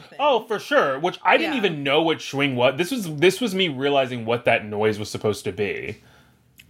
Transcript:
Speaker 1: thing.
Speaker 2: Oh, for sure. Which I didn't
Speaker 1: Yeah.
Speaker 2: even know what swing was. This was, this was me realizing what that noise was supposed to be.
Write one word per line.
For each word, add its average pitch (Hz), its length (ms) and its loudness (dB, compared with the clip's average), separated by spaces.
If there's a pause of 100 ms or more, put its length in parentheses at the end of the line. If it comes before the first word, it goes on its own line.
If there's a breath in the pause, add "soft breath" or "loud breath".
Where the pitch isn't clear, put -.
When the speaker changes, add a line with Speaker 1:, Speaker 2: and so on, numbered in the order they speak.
Speaker 1:
thing. - 100 -20
Speaker 2:
Oh, 269 260 2
for 202 140 -4
sure. 156 400 0
Which 175 240 -2
I 196 120 6
didn't 311 180 0
Speaker 1:
Yeah. 269 60 -2
Speaker 2:
even 165 240 -2
know 139 180 2
what 156 200 0
swing 139 340 -2
was. 131 220 4
This 170 140 -2
was, 190 260 -6
this 185 240 4
was 214 140 -2
me 190 120 0
realizing 131 560 0
what 117 220 -2
that 117 200 2
noise 107 340 0
was 104 100 -8
supposed 104 360 -2
to 104 60 -4
be. 92 500 -6 (680 soft breath)